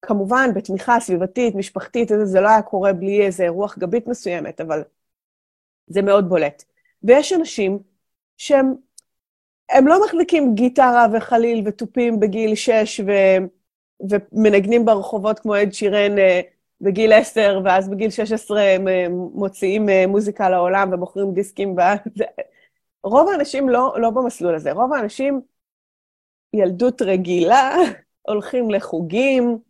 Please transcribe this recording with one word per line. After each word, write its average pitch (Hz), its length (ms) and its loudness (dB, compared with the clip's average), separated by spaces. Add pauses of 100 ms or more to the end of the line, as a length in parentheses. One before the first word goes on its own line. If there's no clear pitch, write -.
כמובן, 233 520 0
בתמיכה 196 460 -2
סביבתית, 190 540 -4
משפחתית, 196 540 -6
זה, 214 180 0
זה 185 140 2
לא 202 80 2
היה 214 140 4
קורה 196 300 -2
בלי 196 340 0
איזה 180 220 -2
רוח 196 300 -6
גבית 185 280 -4
מסוימת, 175 540 -8
אבל 156 220 -6 (1040)
זה 190 160 -2
מאוד 202 260 4
בולט. 156 360 -2 (380)
ויש 277 300 4
אנשים 214 460 -2 (580)
שהם, 262 380 2 (960)
הם 269 160 6
לא 370 180 6
מחזיקים 330 500 0
גיטרה 240 580 4
וחליל 233 540 0
ותופים 226 540 -2
בגיל 214 340 0
שש 214 520 -2
ו-, 190 400 2 (540)
ומנגנים 208 840 2
ברחובות 214 540 -2
כמו 208 180 -4
אד 202 160 0
שירן, 202 460 0
אה, 185 220 4 (420)
בגיל 208 300 2
עשר, 214 520 2
ואז 190 240 2
בגיל 202 220 -4
שש 214 220 -6
עשרה 214 300 -2
הם, 190 260 2
אה, 180 220 0
מוציאים, 196 760 -4
אה, 190 180 4
מוזיקה 202 440 0
לעולם 185 420 0
ומוכרים 185 420 -6
דיסקים. 196 420 -6
ב-, 180 40 -2 (260)
<laughs> 214 100 -14
זה, 208 80 -2 (800)
רוב 262 240 2
האנשים 285 400 -2
לא, 247 300 0
לא 226 120 0
במסלול 175 440 -4
הזה. 156 180 -6
רוב 240 200 -2
האנשים, 269 480 -6 (1120)
ילדות 214 480 0
רגילה, 190 720 2 (240)
<laughs> - 280 -20
הולכים 214 420 -4
לחוגים 220 880 -2 (120)